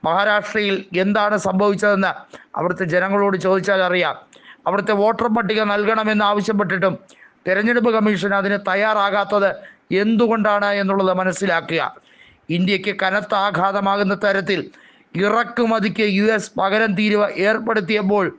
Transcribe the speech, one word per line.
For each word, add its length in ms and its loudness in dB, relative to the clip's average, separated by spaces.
മഹാരാഷ്ട്രയിൽ 680 0
എന്താണ് 340 2
സംഭവിച്ചതെന്ന് 640 0
അവിടുത്തെ 360 -2
ജനങ്ങളോട് 500 0
ചോദിച്ചാൽ 440 2
അറിയാം. 260 0
അവിടുത്തെ 340 0
വോട്ടർ 360 0
പട്ടിക 240 0
നൽകണമെന്ന് 580 0
ആവശ്യപ്പെട്ടിട്ടും 680 0
തെരഞ്ഞെടുപ്പ് 500 2
കമ്മീഷൻ 440 0
അതിന് 180 0
തയ്യാറാകാത്തത് 800 0
എന്തുകൊണ്ടാണ് 760 2
എന്നുള്ളത് 400 2
മനസ്സിലാക്കുക. 640 -2
ഇന്ത്യക്ക് 360 0
കനത്ത 280 -2
ആഘാതമാകുന്ന 680 0
തരത്തിൽ 340 0
ഇറക്കുമതിക്ക് 760 0
യു 80 2
എസ് 220 -6
പകരം 400 0
തീരുവ 240 2
ഏർപ്പെടുത്തിയപ്പോൾ 800 0